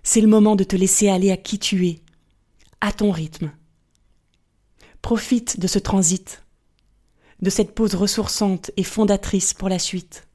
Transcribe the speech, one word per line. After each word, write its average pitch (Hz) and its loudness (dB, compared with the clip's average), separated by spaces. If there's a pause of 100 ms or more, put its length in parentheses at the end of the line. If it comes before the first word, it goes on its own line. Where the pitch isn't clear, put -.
C'est - 2
le 220 6
moment 214 6
de 196 2
te 190 -2
laisser 190 2
aller 190 2
à 185 -2
qui - -8
tu 180 0
es, 160 -4 (800)
à 202 -2
ton 208 0
rythme. 160 -6 (1500)
Profite 233 -2
de 180 -2
ce 202 0
transit, 190 -2 (960)
de 180 0
cette - -2
pause 214 0
ressourçante 196 -2
et 190 -2
fondatrice 202 0
pour 190 -6
la 185 -2
suite. - -8